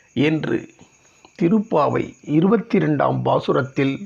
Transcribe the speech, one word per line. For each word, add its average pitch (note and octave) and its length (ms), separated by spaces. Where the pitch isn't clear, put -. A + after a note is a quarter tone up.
என்று D3 540
திருப்பாவை E3 720
இருபத்தி F#3+ 540
ரெண்டாம் C#3 460
பாசுரத்தில் C3+ 800